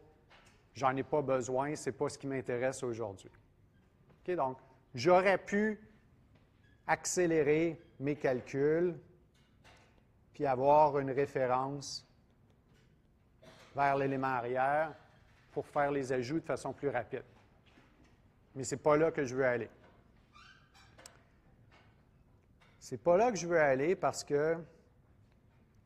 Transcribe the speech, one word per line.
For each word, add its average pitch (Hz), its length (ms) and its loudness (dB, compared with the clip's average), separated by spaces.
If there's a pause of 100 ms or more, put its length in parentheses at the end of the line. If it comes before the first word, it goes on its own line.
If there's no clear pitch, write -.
(760)
J'en 131 220 0
ai 135 60 -2
pas 151 200 -2
besoin, 131 520 -2
c'est 139 180 -8
pas 147 160 -4
ce - 100 -12
qui - 80 -12
m'intéresse 131 560 -4
aujourd'hui. 110 480 -8 (800)
OK, - 260 -8
donc, 131 220 -2 (360)
j'aurais 180 440 6
pu 208 420 -2 (1040)
accélérer 160 920 2 (200)
mes 139 160 -2
calculs 147 840 0 (1300)
puis 143 140 -6
avoir 143 520 4
une 135 120 -2
référence 135 1000 -2 (1700)
vers 139 180 2
l'élément 135 300 -2
arrière 131 680 -2 (600)
pour 143 140 -6
faire 143 260 0
les 135 200 -2
ajouts 131 280 -2
de 160 40 -14
façon 131 280 -6
plus 139 160 -6
rapide. 120 360 -6 (1300)
Mais 135 80 -8
c'est 131 180 -8
pas 151 140 6
là 160 160 4
que 151 120 -2
je 127 120 -6
veux 135 100 2
aller. 117 240 -2 (3000)
C'est - 200 -12
pas 175 160 4
là 233 140 6
que 208 60 -2
je 170 100 -6
veux 170 140 4
aller 147 340 4
parce 147 300 -4
que, 151 320 0 (1300)